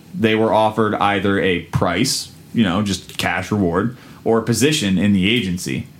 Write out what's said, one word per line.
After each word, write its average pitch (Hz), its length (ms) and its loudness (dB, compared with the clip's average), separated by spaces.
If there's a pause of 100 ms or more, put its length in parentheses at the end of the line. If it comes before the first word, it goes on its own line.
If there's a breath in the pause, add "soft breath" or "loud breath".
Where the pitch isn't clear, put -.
(160)
they 110 180 2
were 110 200 2
offered 107 420 2
either 98 440 0
a 87 260 0
price, - 680 -2 (220)
you 117 100 2
know, 95 180 0
just 98 380 -6
cash 92 320 -2
reward, 101 440 0 (280 loud breath)
or 113 160 2
a 107 40 -4
position 113 540 0
in 101 160 2
the 95 160 2
agency. 92 560 -4 (140)